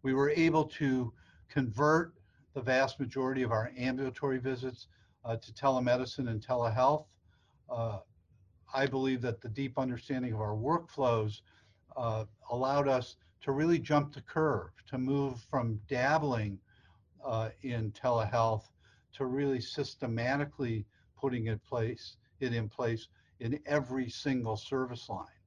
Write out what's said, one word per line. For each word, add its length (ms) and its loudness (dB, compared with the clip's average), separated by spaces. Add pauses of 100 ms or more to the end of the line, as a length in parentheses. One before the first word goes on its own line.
We 120 2
were 160 4
able 340 6
to 480 0 (360)
convert 640 2 (400)
the 80 -6
vast 360 2
majority 440 -2
of 100 0
our 260 0
ambulatory 600 -2
visits, 500 -6 (360)
uh, 120 -4
to 160 -12
telemedicine 760 2
and 160 -4
telehealth. 600 2 (640)
Uh, 280 -4 (760)
I 140 2
believe 340 0
that 200 -4
the 80 -12
deep 300 -4
understanding 540 -4
of 80 -4
our 160 -2
workflows, 840 0 (540)
uh, 280 -2 (260)
allowed 380 2
us 280 2 (260)
to 100 0
really 260 4
jump 340 2
the 100 -12
curve, 480 0 (180)
to 100 -4
move 500 0
from 380 0
dabbling, 720 0 (680)
uh, 260 -2 (120)
in 300 -4
telehealth 720 2 (480)
to 140 -2
really 340 0
systematically 1300 -2 (300)
putting 300 -2
it 160 -4
place, 540 -4 (240)
it 120 -2
in 160 -2
place 380 -4 (320)
in 260 -2
every 460 0
single 460 -2
service 520 -4
line. 180 -8 (200)